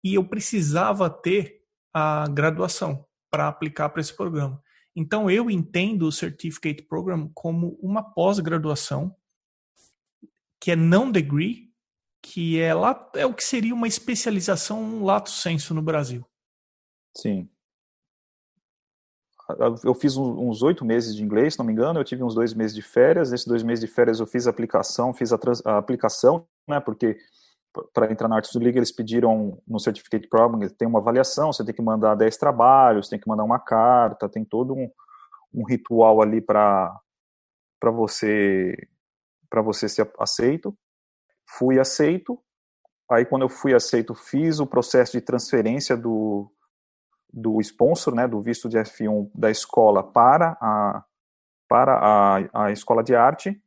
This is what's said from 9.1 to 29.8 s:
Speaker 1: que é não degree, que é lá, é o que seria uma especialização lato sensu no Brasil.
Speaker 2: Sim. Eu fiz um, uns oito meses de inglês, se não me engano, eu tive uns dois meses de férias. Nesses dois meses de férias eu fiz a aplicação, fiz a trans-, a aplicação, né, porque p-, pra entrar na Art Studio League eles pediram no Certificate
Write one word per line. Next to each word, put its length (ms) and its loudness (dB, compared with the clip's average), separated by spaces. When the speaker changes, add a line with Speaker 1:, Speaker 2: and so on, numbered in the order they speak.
Speaker 1:
que 120 -2
é 40 2
não 340 4
degree, 580 -2
que 400 -4
é 140 0
lá, 400 -2
é 100 -2
o 80 0
que 120 -8
seria 280 -2
uma 140 -4
especialização 1160 -4
lato 260 0
sensu 420 -6
no 80 -2
Brasil. 460 -4
Speaker 2:
Sim. 320 -6
Eu 100 2
fiz 220 -2
um, 320 -4
uns 140 -4
oito 220 0
meses 300 -2
de 80 -8
inglês, 320 0
se 40 -12
não 80 -4
me 60 -2
engano, 280 -2
eu 40 -2
tive 200 -8
uns 100 -4
dois 180 0
meses 220 -6
de 80 -12
férias. 480 2
Nesses 160 -6
dois 160 -2
meses 180 -2
de 120 -8
férias 280 2
eu 60 -2
fiz 200 -4
a 40 4
aplicação, 640 -2
fiz 180 -2
a 60 0
trans-, 260 -2
a 140 2
aplicação, 680 0
né, 120 -2
porque 340 -4
p-, 220 -12
pra 180 2
entrar 160 -4
na 80 0
Art 100 -2
Studio 180 -4
League 140 2
eles 140 0
pediram 760 0
no 120 -6
Certificate 500 -6